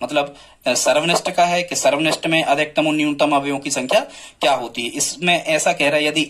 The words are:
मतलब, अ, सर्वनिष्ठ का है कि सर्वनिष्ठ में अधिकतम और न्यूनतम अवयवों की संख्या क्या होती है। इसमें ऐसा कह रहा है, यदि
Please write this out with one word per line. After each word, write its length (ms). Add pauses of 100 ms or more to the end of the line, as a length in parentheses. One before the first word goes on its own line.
मतलब, 300 (340)
अ, 80
सर्वनिष्ठ 560
का 140
है 180
कि 120
सर्वनिष्ठ 520
में 160
अधिकतम 440
और 80
न्यूनतम 400
अवयवों 240
की 120
संख्या 280 (420)
क्या 120
होती 280
है। 80
इसमें 460
ऐसा 380
कह 160
रहा 80
है, 80
यदि 240